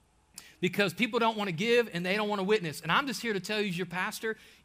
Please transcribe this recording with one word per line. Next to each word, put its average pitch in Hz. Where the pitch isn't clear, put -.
Because 185
people 233
don't 226
wanna 202
give 226
and 175
they 185
don't 214
wanna 202
witness. 175
And 160
I'm 262
just 233
here 233
to 190
tell 214
you 208
as 170
your 180
pastor, 202